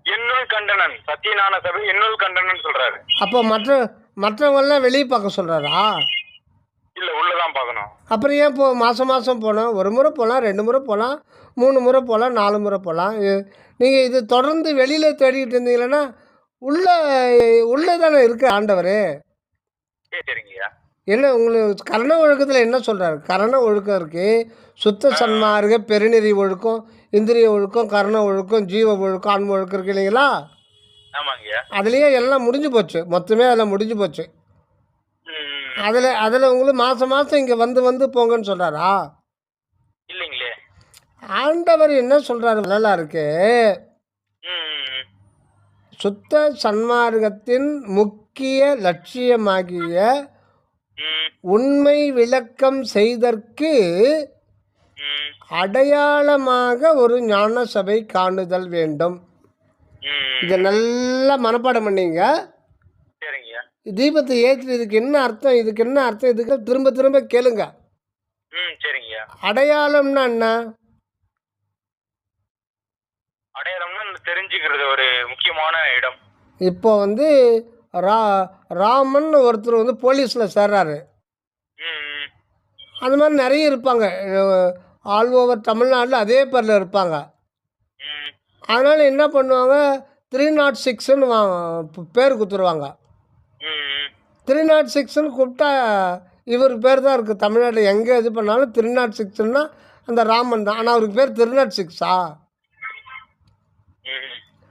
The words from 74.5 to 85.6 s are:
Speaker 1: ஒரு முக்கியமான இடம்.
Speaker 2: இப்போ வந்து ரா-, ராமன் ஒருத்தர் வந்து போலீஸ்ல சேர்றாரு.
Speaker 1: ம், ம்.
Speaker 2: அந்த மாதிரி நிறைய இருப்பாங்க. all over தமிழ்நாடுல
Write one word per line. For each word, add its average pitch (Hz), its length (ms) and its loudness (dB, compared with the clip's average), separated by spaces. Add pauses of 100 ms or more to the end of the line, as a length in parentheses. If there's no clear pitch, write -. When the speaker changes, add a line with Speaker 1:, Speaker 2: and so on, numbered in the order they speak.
Speaker 1:
ஒரு 127 380 0
முக்கியமான 160 460 -4 (220)
இடம். 127 220 -4 (420)
Speaker 2:
இப்போ 185 380 2
வந்து 214 300 0 (640)
ரா-, 196 540 2 (220)
ராமன் 269 640 2
ஒருத்தர் 233 480 4
வந்து 240 120 0 (100)
போலீஸ்ல 247 400 2 (100)
சேர்றாரு. 202 400 2 (840)
Speaker 1:
ம், 160 220 -10 (100)
ம். 147 180 -12 (720)
Speaker 2:
அந்த 262 160 0
மாதிரி 302 260 4
நிறைய 294 280 2
இருப்பாங்க. 247 340 0 (1000)
all 214 280 2
over 247 260 2
தமிழ்நாடுல 247 640 0